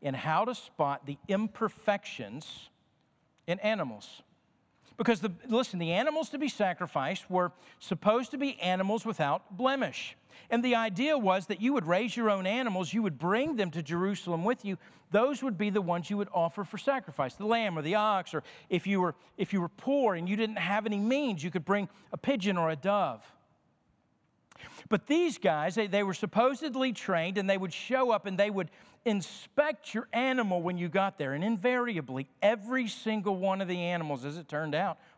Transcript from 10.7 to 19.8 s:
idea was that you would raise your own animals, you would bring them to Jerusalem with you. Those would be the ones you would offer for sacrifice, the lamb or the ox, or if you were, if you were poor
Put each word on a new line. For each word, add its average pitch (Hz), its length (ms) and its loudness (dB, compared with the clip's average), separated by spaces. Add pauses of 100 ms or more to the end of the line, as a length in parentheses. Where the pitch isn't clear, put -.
idea 226 420 2
was 190 300 2
that 196 140 -4
you 262 120 2
would 190 140 0
raise 196 280 2
your 226 140 2
own 190 160 2
animals, 196 480 -2
you 226 100 2
would 160 140 0
bring 240 380 2
them 190 160 0
to 165 100 -4
Jerusalem 170 640 -2
with 220 220 0
you. 190 120 -4 (340)
Those 247 320 4
would 226 140 -2
be 208 120 0
the 202 120 2
ones 170 280 -2
you 202 80 -2
would 202 160 -2
offer 175 300 0
for 196 140 -10
sacrifice, 170 580 -2
the 202 100 -8
lamb 214 320 2
or 156 40 -2
the 160 140 0
ox, 208 380 2
or 151 100 -2 (260)
if - 160 0
you 196 160 2
were, 170 140 0 (220)
if 196 160 -2
you 190 80 2
were 170 80 -2
poor 254 460 2